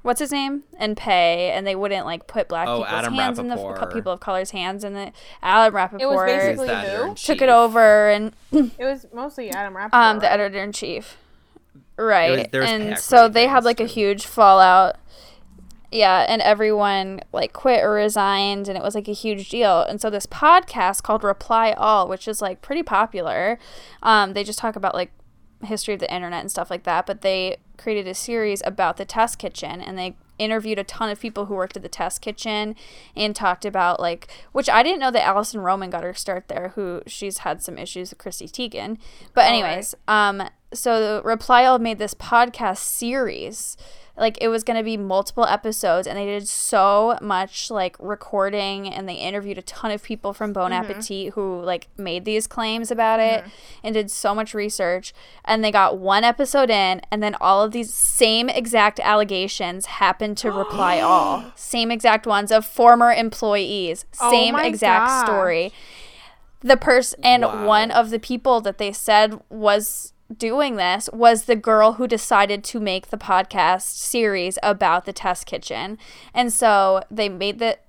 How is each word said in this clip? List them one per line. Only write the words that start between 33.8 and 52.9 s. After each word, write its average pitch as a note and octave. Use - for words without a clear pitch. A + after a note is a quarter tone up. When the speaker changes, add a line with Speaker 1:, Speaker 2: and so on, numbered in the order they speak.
Speaker 1:
like, E3+
which C4+
I A3+
didn't F4
know F3
that A#3
Allison G#3
Roman F#3+
got F3
her F3+
start F#3
there, F#3
who F3+
she's G3
had D#3+
some E3+
issues F3+
with -
Chrissy -
Teigen. A3
But -
Speaker 3:
Oh, -
right. A3+
Speaker 1:
anyways, F3
um, G3+
so A3+
the G#3+
Reply A#3+
All B3+
made A3+
this G#3+
podcast A#3
series. A3+
Like, A3
it A3+
was A3+
gonna A3+
be A3+
multiple G3
episodes, G3
and -
they G3+
did G3+
so G#3
much, G3
like, F#3+
recording, G3
and F#3+
they F3
interviewed G3+
a F#3
ton -
of G#3
people G3+
from G#3
Bon F#3
Speaker 3:
Mm-hmm. F#3
Speaker 1:
Appetit G3
who, F#3+
like, F3
made F3+
these G#3+
claims A3+